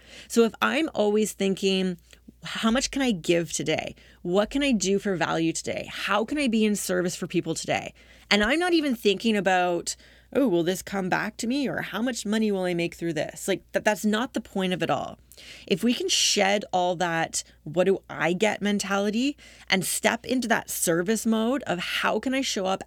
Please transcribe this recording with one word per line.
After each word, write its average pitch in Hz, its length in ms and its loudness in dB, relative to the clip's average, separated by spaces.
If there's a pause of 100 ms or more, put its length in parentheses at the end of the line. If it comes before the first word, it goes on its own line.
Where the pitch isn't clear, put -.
(260)
So - 160 4
if 220 180 2
I'm 247 340 2
always 208 380 2
thinking, 190 640 0 (460)
"How - 300 0
much 269 180 0
can 277 120 -2
I 254 100 2
give 170 400 0
today? - 420 -4 (280)
What 196 280 0
can 277 140 0
I 277 80 2
do 196 260 2
for 196 160 -2
value 160 380 0
today? - 360 -6
How 208 360 -2
can 294 140 -4
I 277 100 0
be 220 160 4
in 208 100 4
service 180 400 0
for 185 140 -6
people 165 260 -2
today?" 101 400 -4 (380)
And 208 100 4
I'm 254 160 2
not 359 140 2
even 294 240 2
thinking 208 400 2
about, 180 580 2 (380)
"Oh, 269 160 4
will 170 160 4
this 180 180 -2
come 190 260 -4
back 165 280 -2
to - 100 -6
me?" 262 220 0
or 170 140 -4
"How 190 200 -6
much 247 240 -4
money 214 240 2
will 190 140 0
I 180 100 0
make 170 220 -2
through 170 160 -4
this?" - 340 -6
Like, 196 160 -2 (100)
that, - 120 -2
that's 214 200 2
not 214 300 0
the 226 60 -4
point 185 320 -2
of 165 100 -2
it 160 80 0
all. 123 280 -4 (500)
If - 160 0
we 247 100 4
can 370 140 -2
shed 202 640 2
all 180 240 2
that, 165 480 -2 (180)
"What 165 220 0
do 190 260 2
I 156 220 0
get?" 165 280 0
mentality 208 760 0 (340)
and 190 140 0
step - 420 -2
into 247 220 -2
that - 200 0
service 180 560 0
mode 226 380 2
of 175 160 -4
how 196 400 0
can 254 160 -2
I 269 60 0
show 214 260 -2
up 190 200 -2